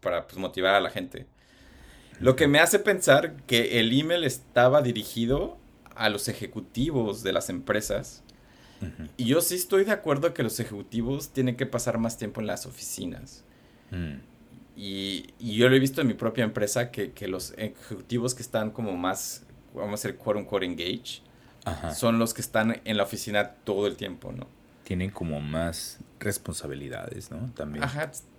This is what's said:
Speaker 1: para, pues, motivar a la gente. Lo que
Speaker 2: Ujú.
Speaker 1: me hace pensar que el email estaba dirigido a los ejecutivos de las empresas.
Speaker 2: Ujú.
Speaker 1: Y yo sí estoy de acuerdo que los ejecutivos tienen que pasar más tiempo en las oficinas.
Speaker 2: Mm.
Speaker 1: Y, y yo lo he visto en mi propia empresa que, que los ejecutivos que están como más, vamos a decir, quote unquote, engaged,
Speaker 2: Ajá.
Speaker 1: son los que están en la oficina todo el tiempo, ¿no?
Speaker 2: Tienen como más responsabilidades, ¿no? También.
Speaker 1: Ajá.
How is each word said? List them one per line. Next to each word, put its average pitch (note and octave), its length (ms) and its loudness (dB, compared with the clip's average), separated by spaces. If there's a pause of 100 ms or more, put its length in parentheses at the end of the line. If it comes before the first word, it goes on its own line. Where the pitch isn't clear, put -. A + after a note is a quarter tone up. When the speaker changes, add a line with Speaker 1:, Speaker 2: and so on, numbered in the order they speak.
Speaker 1:
para, F2 260 -2
pues, - 100 -14
motivar F#2 380 2
a G2+ 40 8
la F2+ 120 0
gente. - 340 -10 (920)
Lo B2+ 160 6
que D#3 100 6
Speaker 2:
Ujú. C#3+ 60 6
Speaker 1:
me D3 80 8
hace F3 200 6
pensar E3 560 6 (120)
que A#2 320 4
el A2+ 200 4
email E3 240 2
estaba B2+ 580 4
dirigido A#2+ 760 -2 (380)
a A2+ 140 2
los G2+ 180 -2
ejecutivos A2+ 960 -4
de F#2+ 100 0
las - 160 0
empresas. G#2 720 -6 (600)
Speaker 2:
Ujú. E2 360 -12
Speaker 1:
Y B2 80 -2
yo C#3 160 4
sí F3+ 140 0
estoy F#3+ 280 2
de G#3 80 2
acuerdo D#3+ 440 0
que C#3 80 -2
los A2 160 -4
ejecutivos A#2 760 -4
tienen B2 220 0
que B2 100 -2
pasar A2+ 320 -2
más A2+ 200 -2
tiempo A2 220 -8
en G#2+ 80 -4
las - 200 -6
oficinas. - 760 -12 (460)
Speaker 2:
Mm. D#2+ 300 -8 (560)
Speaker 1:
Y, G2 640 -8
y A2 160 -6
yo A#2 140 8
lo C3 60 8
he C3+ 40 10
visto C3+ 220 2
en C3+ 60 4
mi A2 60 2
propia A#2 300 0
empresa G#2+ 480 0
que, G2+ 220 -6
que G2+ 140 -10
los F#2 300 -6
ejecutivos A#2 800 -4
que A#2 80 -12
están A2 260 -2
como G#2+ 260 -4
más, F#2 460 -4 (320)
vamos G#2 320 -6
a - 20 -2
decir, F#2 120 -6
quote G#2 180 0
unquote, G2 300 -2
engaged, F2+ 560 -6 (420)
Speaker 2:
Ajá. E2 300 -4
Speaker 1:
son A#2 240 2
los A2+ 160 0
que A2+ 60 -8
están A2 440 0
en A2 120 -2
la G2+ 60 2
oficina G#2 500 -2 (100)
todo G2+ 240 0
el E2+ 80 -2
tiempo, - 360 -10
¿no? - 140 -10 (380)
Speaker 2:
Tienen F#2 260 -2
como D#2 320 -6
más D#2+ 560 -4 (220)
responsabilidades, - 1120 -8
¿no? B2 240 -8
También. D3 280 -6
Speaker 1:
Ajá. C#3+ 280 -4 (280)